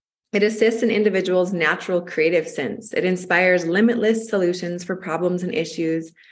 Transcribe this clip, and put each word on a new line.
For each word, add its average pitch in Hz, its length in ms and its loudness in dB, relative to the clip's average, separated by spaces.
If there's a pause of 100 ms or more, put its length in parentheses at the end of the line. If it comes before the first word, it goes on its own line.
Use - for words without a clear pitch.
(340)
"It 202 100 2
assists 220 400 2
an 226 80 2
individual's 185 640 2
natural 175 480 0
creative 165 440 0
sense. - 480 -8
It 165 120 0
inspires 180 600 2
limitless 220 640 2
solutions 175 540 -2
for 185 140 -6
problems 175 440 -2
and 180 140 -4
issues. 160 560 -4 (200)